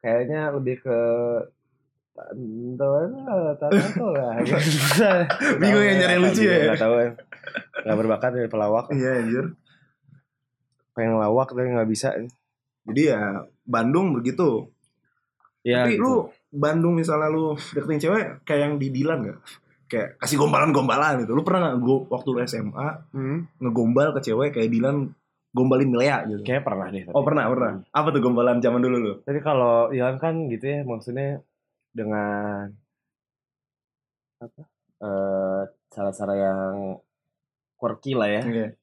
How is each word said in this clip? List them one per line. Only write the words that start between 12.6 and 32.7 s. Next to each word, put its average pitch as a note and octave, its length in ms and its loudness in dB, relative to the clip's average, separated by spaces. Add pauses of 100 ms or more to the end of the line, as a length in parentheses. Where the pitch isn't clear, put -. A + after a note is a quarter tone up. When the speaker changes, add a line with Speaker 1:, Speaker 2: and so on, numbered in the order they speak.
Speaker 2:
Jadi A2+ 220 -2
ya, A#2+ 160 2 (400)
Bandung C3 500 0
begitu. B2+ 540 0 (960)
Speaker 1:
Iya, B2 240 2
Speaker 2:
Tapi A#2+ 80 4
Speaker 1:
gitu. - 80 0
Speaker 2:
lu, B3+ 120 2 (380)
Bandung D#3 440 2
misalnya D#3 340 0
lu D#3 240 -2
deketin D3 480 -4
cewek, F#3+ 220 0 (200)
kayak D3 160 0
yang D3 160 0
di C3+ 140 -2
Dilan C#3+ 320 -2
nggak? G2+ 180 -8 (460)
Kayak A2+ 320 -4
kasih B2 180 -4
gombalan-gombalan C#3 840 2
gitu. A2 100 -4
Lu D3+ 140 2
pernah F3+ 240 2
nggak, B2+ 100 -2
gua, B2+ 180 2 (120)
waktu B2 180 -4
lu B2+ 140 -2
S B2 140 -6
M G#2+ 180 -6
A, D3+ 240 -6 (100)
Speaker 1:
Hmm. C3+ 380 -6 (100)
Speaker 2:
ngegombal B2 560 2
ke C#3 140 -4
cewek B2+ 260 0
kayak A#2 160 0
Dilan C3 380 0 (460)
gombalin C3 400 4
Milea B2+ 360 2
gitu? G#2 200 -6
Speaker 1:
Kayaknya C3+ 160 -2
pernah G2 280 -4
deh, G2 120 -8
tapi. F2 120 -14
Speaker 2:
Oh, C#3 120 4
pernah, D3 240 2
pernah. B2 280 0
Speaker 1:
Hmm. F#2 120 -18
Speaker 2:
Apa D3+ 240 2
tuh C3+ 80 2
gombalan A#2+ 400 4
zaman B2 180 2
dulu B2+ 160 2
lu? A2 160 -2 (140)
Speaker 1:
Tapi C#3+ 160 -2
kalau A#2+ 480 4
Ilham B2+ 260 0
kan D#3+ 180 -2 (120)
gitu A#2 180 -6
ya, C#3+ 220 -2
maksudnya B2+ 560 -6 (480)
dengan, G#2 800 -4 (1700)